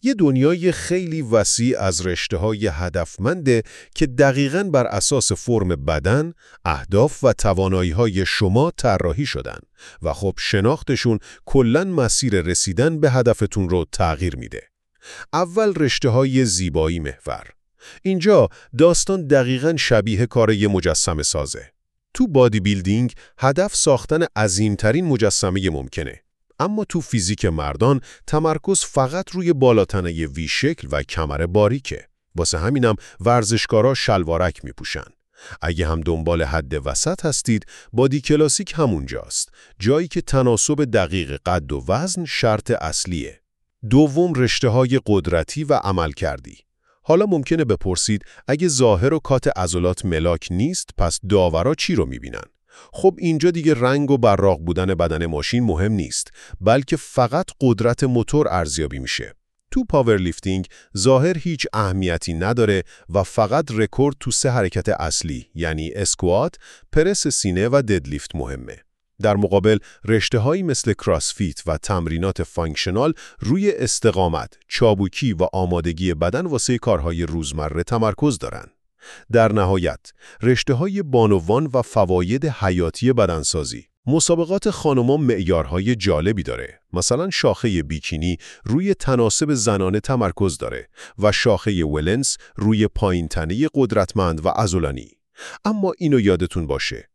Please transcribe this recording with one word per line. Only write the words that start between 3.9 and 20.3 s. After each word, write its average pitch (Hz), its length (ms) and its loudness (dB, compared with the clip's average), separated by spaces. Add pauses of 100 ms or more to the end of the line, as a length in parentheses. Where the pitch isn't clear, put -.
که 160 100 2
دقیقاً 139 580 2
بر 139 240 2
اساس 107 440 0
فرم 101 380 0
بدن، 82 640 0 (320)
اهداف 98 580 0
و 120 100 6
توانایی‌های 95 920 2
شما 107 520 2
طراحی 98 480 0
شدن 62 340 -10 (420)
و 82 120 -2
خب 95 240 -2
شناختشون 113 840 0 (260)
کلاً 131 380 4
مسیر 135 580 0
رسیدن 98 580 0
به 147 120 4
هدفتون 110 580 0
رو 87 220 0
تغییر 85 440 -2
می‌ده. - 280 -12 (680)
اول 185 420 0
رشته‌های 131 720 2
زیبایی 85 540 0
محور. 67 480 -10 (540)
اینجا 185 480 4 (280)
داستان 170 500 4
دقیقاً 135 500 2
شبیه 110 480 2
کار 113 260 2